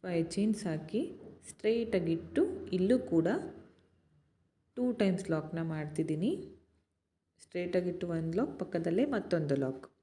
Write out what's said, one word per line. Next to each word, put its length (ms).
ಫೈವ್ 300
ಚೈನ್ಸ್ 340
ಹಾಕಿ 320
ಸ್ಟ್ರೇಟ್ 480
ಆಗಿಟ್ಟು 440
ಇಲ್ಲೂ 200
ಕೂಡ 160
ಟೂ 80
ಟೈಮ್ಸ್ 340
ಲಾಕ್ನ 380
ಮಾಡ್ತಿದ್ದೀನಿ. 580
ಸ್ಟ್ರೇಟ್ 360
ಆಗಿಟ್ಟು 260
ಒಂದು 220
ಲಾಕ್, 200
ಪಕ್ಕದಲ್ಲೇ 460
ಮತ್ತೊಂದು 480
ಲಾಕ್. 220